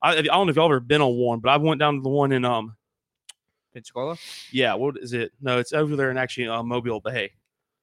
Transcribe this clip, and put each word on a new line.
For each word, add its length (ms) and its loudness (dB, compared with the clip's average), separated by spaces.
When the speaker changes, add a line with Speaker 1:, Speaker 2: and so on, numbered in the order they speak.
Speaker 1:
I, 160 4
I 60 2
don't 240 2
know 20 2
if 60 0
y'all 100 6
ever 140 4
been 220 2
on 140 2
one, 240 0
but 100 0
I 80 6
went 220 2
down 160 2
to 60 -4
the 80 -4
one 220 2
in, 140 2
um, 300 -4
Speaker 2:
Pensacola? 440 -10
Speaker 1:
Yeah, 220 2
what 240 -4
is 160 -10
it? 280 -6
No, 180 0
it's 120 -4
over 240 0
there 160 0
in 60 -4
actually, 300 -4
uh, 160 -4
Mobile 360 -4
Bay. 320 -6